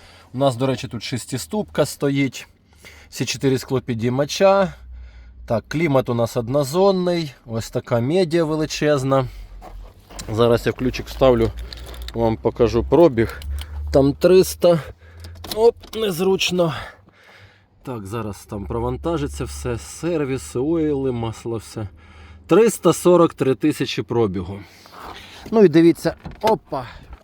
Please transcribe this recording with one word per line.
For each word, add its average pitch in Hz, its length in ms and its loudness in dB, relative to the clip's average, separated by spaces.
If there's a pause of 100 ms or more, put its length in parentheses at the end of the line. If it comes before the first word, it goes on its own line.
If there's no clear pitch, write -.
(340)
У 123 40 -8
нас, 135 180 2
до 127 100 -2
речі, 131 220 -4
тут 113 160 -10
шестиступка - 840 -4
стоїть. 139 600 -4 (640)
Всі - 160 -6
чотири 131 320 -2
склопідіймача. 143 1160 0 (800)
Так, 110 160 -2
клімат 143 420 0
у 120 40 -2
нас 117 240 -2
однозонний. 165 960 0 (120)
Ось 113 240 -8
така 120 300 -2
медіа 165 440 0
величезна. 147 840 0 (1040)
Зараз 117 320 4
я 117 60 0
включик - 360 -6
вставлю, 120 440 2 (640)
вам 113 240 0
покажу 113 460 0
пробіг. 139 580 4 (500)
Там 139 220 4
триста. 175 640 4 (760)
Оп, 233 200 4 (200)
незручно. 180 800 0 (1080)
Так, 117 220 -10
зараз 107 400 -8
там 101 200 -10
провантажиться 131 800 -4
все, 120 320 -6
сервіс, 147 760 -6
ойли, 147 560 0
масло, 113 460 -6
все. 104 300 -10 (600)
Триста 190 460 4
сорок 175 400 6
три 131 220 0
тисячі 139 480 -2
пробігу. 98 560 -2 (920)
Ну 220 120 8
і 185 40 10
дивіться, 165 480 4 (260)
опа, 156 440 -2 (380)